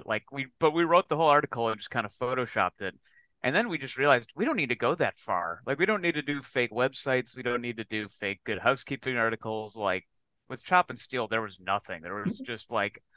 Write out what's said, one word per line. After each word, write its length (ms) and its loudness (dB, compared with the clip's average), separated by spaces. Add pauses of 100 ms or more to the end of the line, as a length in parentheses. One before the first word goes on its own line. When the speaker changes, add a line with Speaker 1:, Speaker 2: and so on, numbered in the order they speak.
Speaker 1:
like, 260 -2
we, 160 -8 (120)
but 120 6
we 120 2
wrote 240 6
the 80 0
whole 140 4
article 400 4
and 100 -2
just 100 -12
kind 160 -2
of 80 -10
photoshopped 680 0
it. 120 -4 (500)
And 120 2
then 140 2
we 80 -4
just 200 -8
realized 380 4
we 100 -2
don't 120 0
need 120 -2
to 60 2
go 200 2
that 220 0
far. 480 -4
Like, 140 -2
we 60 4
don't 160 0
need 140 0
to 60 -2
do 200 -4
fake 300 -2
websites. 640 0
We 80 -12
don't 180 0
need 160 -6
to 80 -6
do 240 -4
fake 340 -6
Good 160 -4
Housekeeping 580 0
articles. 600 -2
Like, 280 0 (440)
with 160 -12
Chop 240 4
and 100 -8
Steele, 300 -4
there 120 0
was 200 -10
nothing. 400 -2
There 120 -8
was 220 -4
Speaker 2:
Mm-hmm. 80 -14
Speaker 1:
just, 260 -10
like, 320 -2 (160)